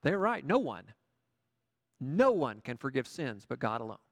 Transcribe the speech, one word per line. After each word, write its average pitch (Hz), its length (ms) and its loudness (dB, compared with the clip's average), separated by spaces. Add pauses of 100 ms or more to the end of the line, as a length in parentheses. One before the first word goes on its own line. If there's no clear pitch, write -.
They're 180 160 2
right. 208 260 0
No 185 140 4
one. 110 360 -4 (1040)
No 180 300 4
one 131 300 0
can 123 160 -8
forgive 135 320 -2
sins 117 400 -8
but 127 100 -8
God 113 220 -2
alone. 110 180 -10 (120)